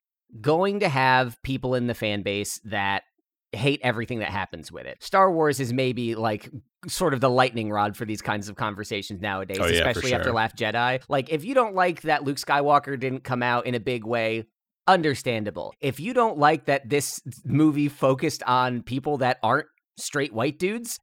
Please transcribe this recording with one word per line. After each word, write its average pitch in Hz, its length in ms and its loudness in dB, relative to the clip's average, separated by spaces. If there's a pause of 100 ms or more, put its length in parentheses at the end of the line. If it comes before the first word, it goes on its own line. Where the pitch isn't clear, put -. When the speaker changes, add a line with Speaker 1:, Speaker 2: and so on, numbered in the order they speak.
(400)
Speaker 1:
going 185 420 2
to 190 80 2
have 131 520 4
people 131 320 -2
in 123 140 0
the 117 80 -2
fan 104 260 -2
base 101 440 -4
that 98 360 0 (520)
hate 139 300 0
everything 117 360 -2
that 95 100 -4
happens 87 420 -8
with 65 140 -14
it. 65 160 -14
Star 190 300 4
Wars 151 280 2
is 120 140 -2
maybe, 123 400 0
like, 110 340 -2 (400)
sort 151 280 0
of 123 60 -2
the 131 80 4
lightning 120 420 2
rod 104 260 0
for 117 80 -6
these 104 160 -6
kinds 104 280 -4
of 98 60 -12
conversations 104 640 -6
nowadays, 98 400 -4
Speaker 2:
Oh, 87 60 2
yeah, 85 160 4
for 131 80 2
Speaker 1:
especially 123 240 -2
after - 120 0
Speaker 2:
sure. 123 80 0
Speaker 1:
Last 113 220 0
Jedi. 120 540 0
Like, 139 240 0
if 147 100 -4
you 262 120 -6
don't 220 180 2
like 180 300 0
that 147 200 0
Luke 135 140 -2
Skywalker 143 640 2
didn't 131 240 -4
come 123 180 -2
out 120 240 2
in 123 80 -2
a 120 60 -2
big 117 260 -4
way, 113 400 -2 (420)
understandable. 117 920 0
If 139 180 -2
you 220 140 -6
don't 226 240 2
like 147 280 4
that 139 220 0
this 143 320 0 (260)
movie 143 440 4
focused 135 540 0
on 127 400 0
people 139 340 -2
that 127 240 2
aren't 127 240 2 (320)
straight 139 360 -4
white 127 240 -2
dudes, 220 460 -4